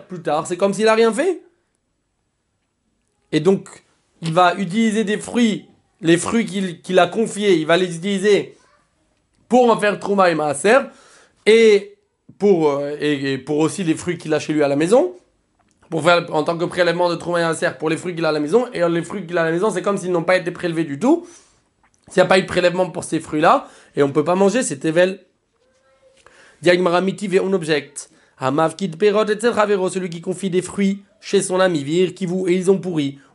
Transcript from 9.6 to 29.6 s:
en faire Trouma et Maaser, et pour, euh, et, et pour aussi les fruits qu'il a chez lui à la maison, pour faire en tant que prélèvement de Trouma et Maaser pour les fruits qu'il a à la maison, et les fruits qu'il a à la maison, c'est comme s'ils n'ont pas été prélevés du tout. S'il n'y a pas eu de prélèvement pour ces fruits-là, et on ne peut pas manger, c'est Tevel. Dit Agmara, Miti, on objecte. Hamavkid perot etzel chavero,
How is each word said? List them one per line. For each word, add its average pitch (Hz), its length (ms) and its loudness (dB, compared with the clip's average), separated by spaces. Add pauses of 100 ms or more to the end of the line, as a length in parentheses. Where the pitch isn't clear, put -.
en 214 80 4
faire 190 220 -2
Trouma 190 300 2
et 170 60 0
Maaser, 151 440 2 (680)
et 214 520 4 (400)
pour, 175 320 4
euh, 143 300 -4
et, 139 340 -2
et 135 40 -4
pour 139 200 -4
aussi 156 260 -2
les 160 120 0
fruits 170 220 -6
qu'il 156 160 -6
a 151 60 0
chez 147 140 -6
lui 151 100 2
à 143 40 2
la 139 80 0
maison, 226 400 2 (760)
pour 160 140 -4
faire 170 280 4
en 151 120 0
tant 170 140 -4
que 165 80 -2
prélèvement 175 440 0
de 170 60 -2
Trouma 170 240 -4
et 170 40 0
Maaser 165 360 -2
pour 156 100 -2
les 160 80 -2
fruits 175 160 -8
qu'il 160 120 -4
a 156 40 0
à - 20 0
la 156 80 -2
maison, 165 340 0
et 170 140 0
les 170 140 0
fruits 190 240 -10
qu'il 170 120 -4
a 170 40 2
à 165 40 0
la 160 60 0
maison, 180 200 0
c'est 180 100 -4
comme 202 160 -2
s'ils 180 140 -6
n'ont 170 120 0
pas 180 140 2
été 175 140 -4
prélevés 170 320 -4
du 143 160 -10
tout. 302 280 2 (840)
S'il 180 120 2
n'y 175 40 6
a - 40 0
pas 190 100 6
eu 190 40 2
de - 40 -10
prélèvement 175 420 0
pour 160 140 -10
ces 160 160 -4
fruits-là, 160 480 2 (280)
et 139 80 2
on 143 40 2
ne 139 60 -4
peut 151 100 2
pas 175 120 0
manger, 196 280 2
c'est 143 140 -8
Tevel. 175 480 0 (1400)
Dit 160 100 4
Agmara, 175 300 2
Miti, 196 280 -4 (100)
on 190 140 -2
objecte. 156 560 -4 (300)
Hamavkid 160 560 -2
perot 208 340 2
etzel 214 240 -2
chavero, 202 360 0